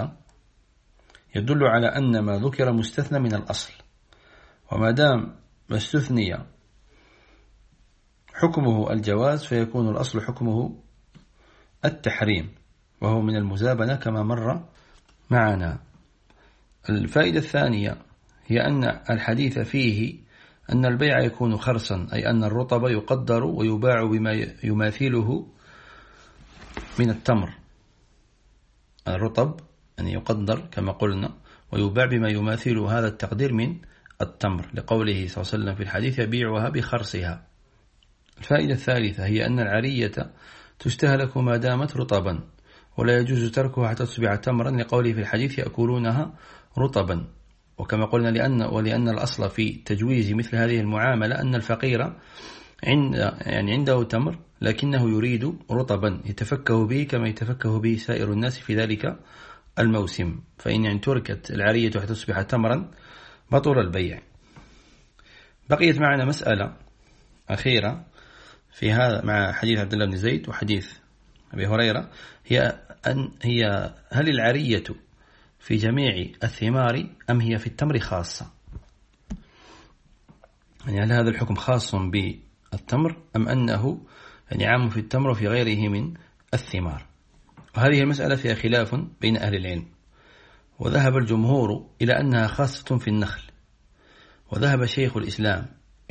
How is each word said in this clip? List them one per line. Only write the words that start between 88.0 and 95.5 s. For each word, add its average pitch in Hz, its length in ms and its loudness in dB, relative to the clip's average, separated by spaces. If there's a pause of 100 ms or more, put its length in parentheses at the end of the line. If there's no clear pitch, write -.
المسألة 143 340 2
فيها 120 200 0
خلاف 113 400 0 (260)
بين 110 160 2
أهل 104 180 -2
العلم، 90 300 -6 (920)
وذهب 135 380 4
الجمهور 113 720 2 (120)
إلى 123 120 4
أنها 120 340 2
خاصة 131 500 -2
في 123 100 -2
النخل، 104 340 0 (1080)
وذهب 127 340 2
شيخ 123 320 0
الإسلام 104 480 0 (460)